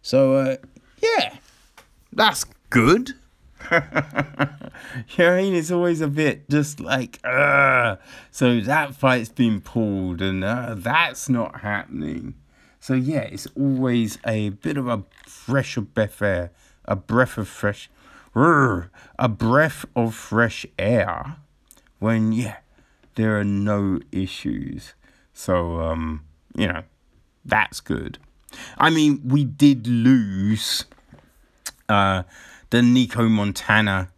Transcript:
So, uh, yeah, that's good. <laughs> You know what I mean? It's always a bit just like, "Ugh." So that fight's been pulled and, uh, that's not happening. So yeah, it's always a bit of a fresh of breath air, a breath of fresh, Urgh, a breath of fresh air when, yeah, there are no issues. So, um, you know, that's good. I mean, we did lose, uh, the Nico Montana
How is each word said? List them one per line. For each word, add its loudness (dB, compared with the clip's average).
So, 4
uh, 0
yeah, 0
that's 0
good. 4
<laughs> -2
You 4
know 6
what 2
I 0
mean? 0
It's -2
always 0
a 0
bit -2
just -2
like, -4
"Ugh." 2
So 2
that -2
fight's 0
been 0
pulled -4
and, -2
uh, -4
that's -2
not -2
happening. -8
So -4
yeah, -2
it's -12
always 0
a -2
bit -6
of -6
a -4
fresh -4
of -8
breath -2
air, -2
a -2
breath 0
of -6
fresh, -6
Urgh, 2
a 0
breath 0
of 0
fresh -2
air -2
when, 0
yeah, -4
there 0
are -2
no 0
issues. -8
So, -2
um, -6
you -2
know, -6
that's 0
good. -8
I 4
mean, 4
we 2
did 4
lose, 2
uh, 2
the 6
Nico 4
Montana 0